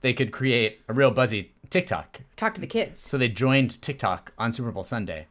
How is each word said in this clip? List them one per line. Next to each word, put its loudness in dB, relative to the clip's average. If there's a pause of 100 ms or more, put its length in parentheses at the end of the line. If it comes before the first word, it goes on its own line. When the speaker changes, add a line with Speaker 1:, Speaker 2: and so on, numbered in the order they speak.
Speaker 1:
they 2
could 0
create 0
a -4
real 6
buzzy 0 (180)
TikTok. -2 (160)
Speaker 2:
Talk -2
to -10
the -8
kids. -4
Speaker 1:
So -4
they 2
joined 2
TikTok -4
on 0
Super -6
Bowl -8
Sunday. -6